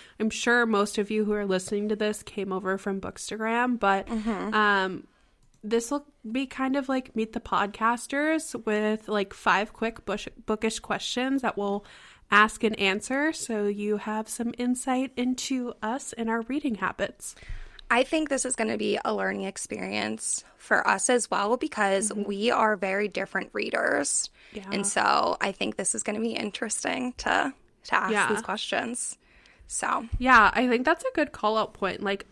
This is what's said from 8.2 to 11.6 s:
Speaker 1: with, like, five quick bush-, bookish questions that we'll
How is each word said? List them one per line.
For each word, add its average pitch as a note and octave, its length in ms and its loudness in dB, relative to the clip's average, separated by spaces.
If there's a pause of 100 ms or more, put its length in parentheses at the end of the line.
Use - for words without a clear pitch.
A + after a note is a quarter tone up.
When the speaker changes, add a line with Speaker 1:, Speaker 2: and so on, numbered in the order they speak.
Speaker 1:
with, G#3+ 420 0
like, G3+ 260 0
five G3 400 2
quick A3+ 320 -6
bush-, G3+ 220 -4 (180)
bookish A3 340 -2
questions B3+ 600 -2
that A3 160 -2
we'll G3+ 260 -2 (460)